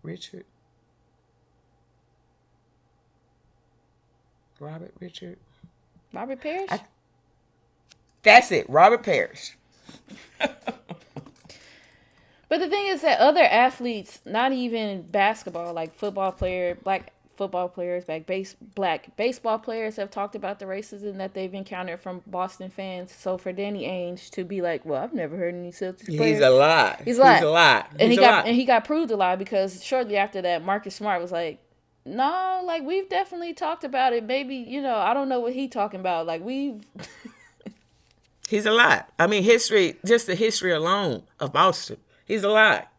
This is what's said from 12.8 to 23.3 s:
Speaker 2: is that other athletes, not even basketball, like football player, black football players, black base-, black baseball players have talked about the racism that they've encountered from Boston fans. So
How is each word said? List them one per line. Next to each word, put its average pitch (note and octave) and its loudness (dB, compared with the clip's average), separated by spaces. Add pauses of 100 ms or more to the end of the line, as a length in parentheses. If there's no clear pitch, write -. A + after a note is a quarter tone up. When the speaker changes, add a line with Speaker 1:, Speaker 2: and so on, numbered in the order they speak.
Speaker 2:
is E4 -4
that D#4 2
other D4+ 6
athletes, A#3+ 0
not A#3+ -2
even A3+ -6
basketball, F3 -2
like E3 -8
football G3 -4
player, F3+ -4
black F#3+ -4 (240)
football F3+ -4
players, F3+ -8
black D#3+ -10
base-, F#3+ -8 (180)
black F3+ -4
baseball A3+ -4
players A3 -8
have G3+ -8
talked G3+ -8
about G3+ -10
the G3+ -16
racism G3 -12
that F#3+ -8
they've F#3+ -8
encountered F#3 -10
from F#3 -12
Boston F#3 -8
fans. F#3 -12
So F#3 -6